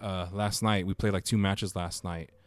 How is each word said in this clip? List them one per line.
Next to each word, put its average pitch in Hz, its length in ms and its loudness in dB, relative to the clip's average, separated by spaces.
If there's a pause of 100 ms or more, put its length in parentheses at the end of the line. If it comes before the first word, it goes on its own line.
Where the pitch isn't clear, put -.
uh, 92 320 -4
last 101 300 0
night. 104 240 4
We 98 80 0
played, 104 180 2
like, - 100 0
two 117 140 2
matches 98 400 2
last 87 260 -4
night. 85 280 -6 (160)